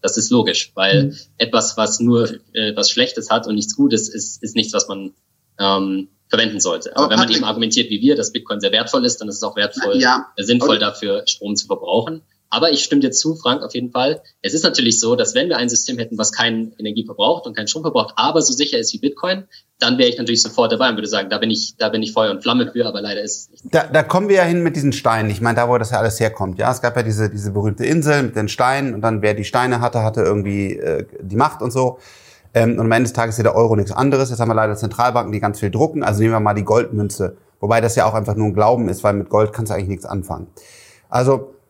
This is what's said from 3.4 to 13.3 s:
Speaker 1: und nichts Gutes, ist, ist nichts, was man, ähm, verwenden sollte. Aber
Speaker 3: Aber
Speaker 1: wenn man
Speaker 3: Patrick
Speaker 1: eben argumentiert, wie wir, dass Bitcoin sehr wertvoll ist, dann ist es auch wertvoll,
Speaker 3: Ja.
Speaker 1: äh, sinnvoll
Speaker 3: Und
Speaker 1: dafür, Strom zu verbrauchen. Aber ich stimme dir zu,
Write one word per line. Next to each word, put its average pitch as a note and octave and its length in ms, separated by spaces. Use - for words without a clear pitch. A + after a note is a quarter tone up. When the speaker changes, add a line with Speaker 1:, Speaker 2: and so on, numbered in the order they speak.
Speaker 1:
und A2+ 80
nichts - 220
Gutes, B2 340
ist, - 320
ist A2 140
nichts, - 180
was - 140
man, G3 240
ähm, G2 480
verwenden G#2+ 320
sollte. - 340
Aber C#3 60
Speaker 3:
Aber D3 100
Speaker 1:
wenn A2 60
man A2+ 100
Speaker 3:
Patrick A2 100
Speaker 1:
eben - 80
argumentiert, A2+ 460
wie G#2 100
wir, C#3+ 140
dass - 160
Bitcoin G#2+ 280
sehr G2 120
wertvoll A#2+ 340
ist, A#2+ 160
dann G#2+ 60
ist G2 80
es - 80
auch G2+ 120
wertvoll, B2+ 460
Speaker 3:
Ja. B2+ 340
Speaker 1:
äh, G#2 60
sinnvoll A#2+ 360
Speaker 3:
Und G#2 40
Speaker 1:
dafür, G2+ 460
Strom G#2 280
zu - 120
verbrauchen. D#3+ 560
Aber D3 220
ich C#3+ 120
stimme C#3+ 180
dir C3+ 80
zu, D#3 260